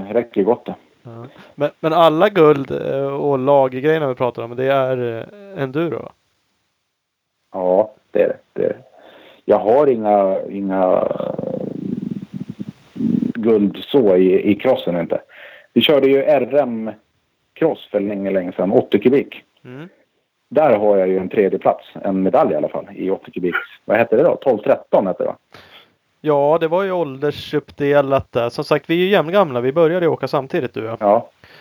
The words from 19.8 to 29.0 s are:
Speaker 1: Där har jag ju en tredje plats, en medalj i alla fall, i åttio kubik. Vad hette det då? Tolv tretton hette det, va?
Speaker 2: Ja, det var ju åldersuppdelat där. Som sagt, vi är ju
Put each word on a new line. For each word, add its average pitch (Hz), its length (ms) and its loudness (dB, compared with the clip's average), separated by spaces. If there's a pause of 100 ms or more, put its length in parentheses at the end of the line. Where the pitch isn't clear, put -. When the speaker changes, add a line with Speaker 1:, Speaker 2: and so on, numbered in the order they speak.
Speaker 1:
Där 135 300 2
har 104 180 2
jag 92 120 2
ju 92 100 0
en 95 100 -4
tredje 95 300 0
plats, - 260 -2 (100)
en 95 280 -2
medalj 117 300 2
i 76 40 -2
alla 76 120 -2
fall, - 260 -8
i 92 160 -6
åttio - 200 -6
kubik. 87 240 -4 (300)
Vad 101 120 -2
hette 117 200 0
det 139 60 4
då? 170 140 2
Tolv 120 220 0
tretton 127 480 0
hette 90 160 -4
det, - 60 -2
va? - 80 -10 (880)
Speaker 2:
Ja, 147 340 4
det 160 80 0
var 180 140 0
ju 190 100 -2
åldersuppdelat 143 1400 -2
där. 120 160 0
Som 147 160 -6
sagt, 151 260 0
vi 165 40 0
är 175 40 0
ju 185 120 2